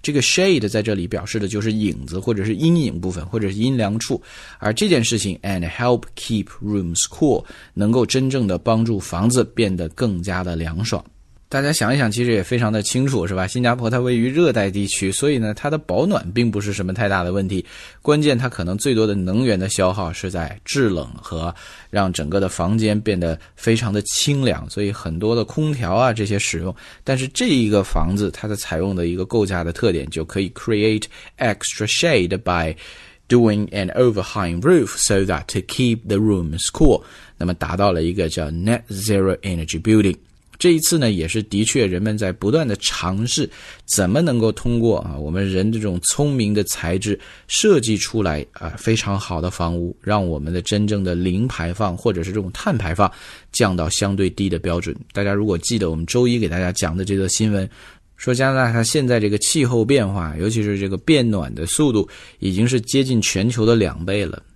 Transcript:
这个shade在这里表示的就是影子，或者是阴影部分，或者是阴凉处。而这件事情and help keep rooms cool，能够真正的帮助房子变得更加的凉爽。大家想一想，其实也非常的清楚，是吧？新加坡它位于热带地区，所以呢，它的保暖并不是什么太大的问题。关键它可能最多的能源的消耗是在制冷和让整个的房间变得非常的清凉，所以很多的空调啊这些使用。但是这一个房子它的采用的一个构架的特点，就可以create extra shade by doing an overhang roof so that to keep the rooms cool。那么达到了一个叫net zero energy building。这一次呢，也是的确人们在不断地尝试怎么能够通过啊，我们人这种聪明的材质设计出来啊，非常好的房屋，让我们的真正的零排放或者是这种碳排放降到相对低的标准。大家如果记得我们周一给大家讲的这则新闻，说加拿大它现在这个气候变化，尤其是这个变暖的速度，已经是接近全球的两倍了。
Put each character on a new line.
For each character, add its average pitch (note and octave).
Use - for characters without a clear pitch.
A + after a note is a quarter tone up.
这 -
个 C#3+
shade E3+
在 A2
这 G#2+
里 F2
表 -
示 G#2
的 G2+
就 G#2
是 A2
影 G#2
子， F2
或 A2+
者 G2
是 G#2+
阴 D#3+
影 B2
部 F#2
分， E2+
或 F2
者 G2+
是 F#2+
阴 B2
凉 G#2+
处。 A2
而 G#2+
这 G3+
件 C#3+
事 A2+
情 F#2+
and F#2
help B2
keep G#2+
rooms G2
cool， -
能 G2+
够 B2
真 C3
正 C3
的 F2+
帮 A2+
助 A2+
房 F2+
子 B2
变 G2
得 E2+
更 F#2+
加 F#2
的 F2
凉 E2
爽。 A2
大 C#3
家 C#3+
想 A#2
一 C#3
想， B2+
其 A2+
实 A#2+
也 G#2+
非 B2
常 A#2
的 G#2+
清 B2+
楚， A#2+
是 G2
吧？ F#2
新 B2
加 A#2+
坡 A#2+
它 B2
位 B2
于 A#2+
热 D3+
带 G2
地 G2+
区， F#2+
所 C#3
以 C#3+
呢， G#2+
它 D3
的 D#3
保 B2
暖 F#3
并 A#2+
不 G2+
是 G#2
什 G2
么 F#2
太 G2+
大 F#2+
的 F2+
问 G2
题。 F#2
关 D3
键 D3
它 B2+
可 A#2
能 F2+
最 C3
多 A2
的 G#2
能 G2
源 G#2+
的 F#2+
消 F#2
耗 F#2
是 F#2
在 F2
制 C3+
冷 F2
和 E2
让 F#2+
整 D2+
个 F#2+
的 F#2+
房 F2+
间 A2
变 G#2
得 E2
非 A2+
常 A2+
的 G#2
清 C#3
凉， D#2
所 -
以 G#2
很 E2
多 A2
的 A#2
空 D3+
调 A#2
啊 B2
这 A2
些 G2+
使 E2+
用。 F2+
但 C3
是 C3
这 B3
一 B2
个 G#2
房 E2
子 G2+
它 -
的 G#2+
采 E2+
用 F#2+
的 F2
一 E2+
个 F#2
构 G#2+
架 F#2
的 E2+
特 A2
点， D2+
就 D#2+
可 F2
以 F#2+
create A2
extra -
shade G#2+
by F2
doing G#2+
an F#2+
overhang G2
roof D3
so -
that F2
to -
keep A#2+
the G#2+
rooms F#2
cool。 -
那 -
么 F2+
达 -
到 G2+
了 E2
一 E2+
个 F2+
叫 D#2
net F#2+
zero G2
energy E2
building。 G#2+
这 F3
一 D#3+
次 D#3+
呢， C3+
也 E2+
是 G#2+
的 G2+
确 A2+
人 F2+
们 G#2+
在 G#2
不 G2
断 D3+
地 G#2
尝 F#2+
试 -
怎 F#2+
么 A2+
能 D3+
够 A2
通 A#2
过 A2+
啊， -
我 D2+
们 G2
人 F#2+
这 A2+
种 G2
聪 C#3+
明 G#2+
的 G#2
材 E2+
质 G#2
设 G3+
计 A2+
出 -
来 D#2
啊， E2
非 A2+
常 G2+
好 E2+
的 F2+
房 E2+
屋， F2
让 G#2
我 E2+
们 D2+
的 F2+
真 G#2
正 G#2
的 F2+
零 F#2
排 F2
放 F2+
或 A2
者 F2+
是 F#2+
这 G#2
种 F#2
碳 E3
排 F#2
放 F#2+
降 G2+
到 E2
相 G2
对 F#2+
低 G2
的 F2
标 E2+
准。 E2+
大 G2+
家 G2+
如 G2+
果 F#2
记 G#2+
得 F#2+
我 D#2+
们 E2
周 B2
一 A#2+
给 A2
大 E2+
家 F2+
讲 E2+
的 F#2+
这 G2
则 F#2+
新 G#2+
闻， F#2+
说 -
加 C3
拿 C3
大 A#2
它 A2+
现 C3+
在 B2
这 G#2
个 G#2
气 C#3+
候 A#2+
变 B2
化， F2
尤 F2
其 A2+
是 G#2
这 G2
个 F#2+
变 C3+
暖 F2+
的 D#2+
速 D3
度， G#2
已 F#2
经 G#2+
是 B2
接 C#3
近 C3
全 G2+
球 A#2
的 A#2
两 F2
倍 G2
了。 -